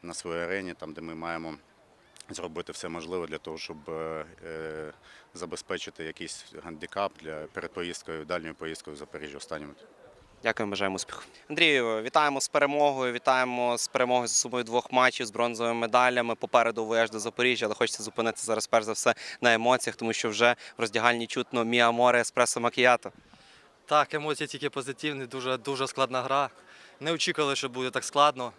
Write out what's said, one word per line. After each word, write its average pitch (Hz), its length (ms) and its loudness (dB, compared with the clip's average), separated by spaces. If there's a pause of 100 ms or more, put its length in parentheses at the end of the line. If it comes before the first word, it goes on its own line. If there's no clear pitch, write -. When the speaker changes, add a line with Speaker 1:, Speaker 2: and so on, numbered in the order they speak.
Speaker 1:
на 85 100 -12
своїй 85 300 -6
арені, 92 300 -6
там, 78 200 -14
де 80 80 -12
ми 82 140 -10
маємо 80 400 -8 (720)
зробити 87 420 -10
все - 180 -10
можливе 85 380 -6
для 78 100 -10
того, 80 200 -10
щоб, 78 200 -12 (120)
е, 80 360 -8 (200)
е, 80 480 -10 (400)
забезпечити 87 680 -10
якийсь 80 420 -12 (180)
гандикап 85 480 -6 (100)
для, 78 220 -10 (100)
перед 82 180 -8
поїздкою, 85 540 -8
дальньою 80 300 -6
поїздкою 78 400 -10
в 71 40 -16
Запоріжжя 73 380 -12
останньою. 73 360 -10 (680)
Speaker 2:
Дякую, 113 260 0
бажаємо 98 260 -2
успіху. - 260 -10 (280)
Андрію, 135 520 4
вітаємо 139 400 2
з - 60 -4
перемогою, 139 640 2
вітаємо 123 640 2
з - 100 -4
перемогою 123 400 2
за 110 60 -2
собою 123 300 0
двох 117 280 0
матчів, 127 340 4
з 107 60 -10
бронзовими 117 480 0
медалями. 120 560 4
Попереду 117 500 2
вояж 113 240 2
до 110 100 -6
Запоріжжя, 117 460 0
але 107 100 0
хочеться 113 280 0
зупинитися 113 420 -2
зараз 110 220 0
перш 113 180 4
за 110 60 -6
все 113 240 2 (260)
на 120 120 8
емоціях, 117 420 2
тому 113 180 -4
що - 160 -2
вже 117 260 4 (220)
в 120 40 -2
роздягальні 117 460 2
чутно 120 360 -2
"Мі 117 160 2
Аморе, 120 420 6
еспресо 120 380 0
макіато". 120 520 4 (760)
Speaker 3:
Так, 147 280 2
емоції 151 340 -4
тільки 143 220 -6
позитивні, 135 560 -6
дуже, 127 320 -4
дуже 131 300 -4
складна 131 340 -2
гра. 135 280 0 (500)
Не 151 120 -2
очікували, 156 440 0
що 135 140 -4
буде 127 200 -4
так 123 140 -4
складно. 135 560 2